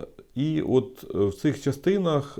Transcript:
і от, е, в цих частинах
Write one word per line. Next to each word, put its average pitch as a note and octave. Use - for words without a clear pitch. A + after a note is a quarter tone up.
і D#3
от, -
е, -
в G2+
цих -
частинах E3+